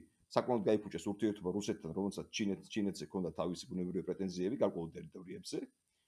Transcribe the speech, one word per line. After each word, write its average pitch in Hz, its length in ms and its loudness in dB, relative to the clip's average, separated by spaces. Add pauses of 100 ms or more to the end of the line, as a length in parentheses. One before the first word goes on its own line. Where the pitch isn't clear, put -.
(320)
საკმაოდ 120 320 4
გაიფუჭეს 104 420 4
ურთიერთობა 101 460 0
რუსეთთან, 101 400 0
რომელსაც 95 360 -2
ჩინეთ-, 101 380 0
ჩინეთზე 98 380 0
ჰქონდა 87 280 -2
თავისი 85 340 -2
ბუნებრივი 90 360 -2
პრეტენზიები 90 560 0
გარკვეულ 92 320 2
ტერიტორიებზე. 87 680 -10 (500)